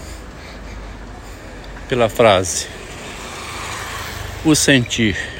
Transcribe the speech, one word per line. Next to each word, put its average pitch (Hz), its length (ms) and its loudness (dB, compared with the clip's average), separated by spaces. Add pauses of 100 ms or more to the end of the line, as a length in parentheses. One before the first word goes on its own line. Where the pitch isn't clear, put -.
(1900)
pela 120 180 6
frase, 98 600 6 (1800)
"O 156 80 6
sentir 120 640 4 (220)